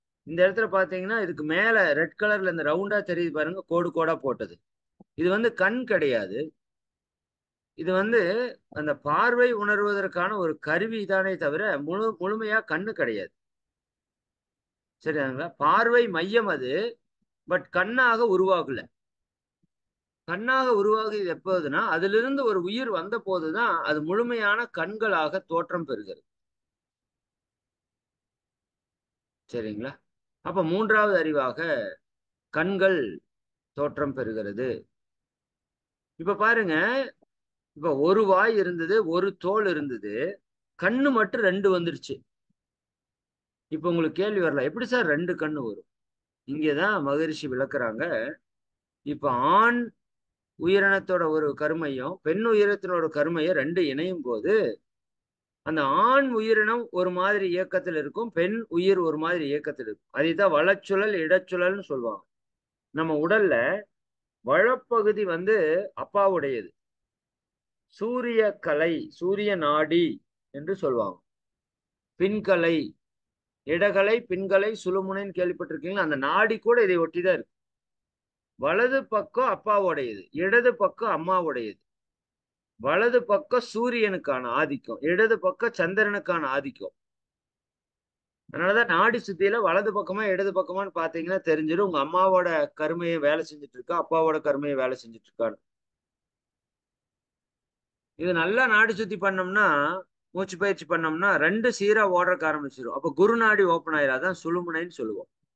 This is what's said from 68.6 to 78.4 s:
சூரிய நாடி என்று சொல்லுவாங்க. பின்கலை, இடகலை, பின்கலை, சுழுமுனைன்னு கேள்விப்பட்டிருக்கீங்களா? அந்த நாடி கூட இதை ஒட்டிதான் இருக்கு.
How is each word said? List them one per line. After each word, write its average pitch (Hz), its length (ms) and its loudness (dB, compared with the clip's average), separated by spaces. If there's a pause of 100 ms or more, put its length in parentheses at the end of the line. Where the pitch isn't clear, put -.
சூரிய 202 480 -2
நாடி 156 680 2 (260)
என்று 156 260 -6
சொல்லுவாங்க. 113 440 -2 (1000)
பின்கலை, 175 720 2 (760)
இடகலை, 196 640 2
பின்கலை, 196 560 0
சுழுமுனைன்னு 190 500 -4
கேள்விப்பட்டிருக்கீங்களா? 165 640 -4
அந்த 156 180 0
நாடி 190 420 2
கூட 240 240 4
இதை 185 160 2
ஒட்டிதான் 170 340 0
இருக்கு. - 220 -6 (1000)